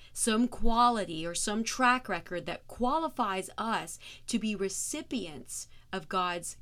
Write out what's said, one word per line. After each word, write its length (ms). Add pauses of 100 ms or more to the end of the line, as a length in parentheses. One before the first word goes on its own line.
(140)
some 340
quality 800
or 80
some 280
track 460
record 380
that 180
qualifies 920
us 440 (280)
to 120
be 160
recipients 1120 (240)
of 180
God's 520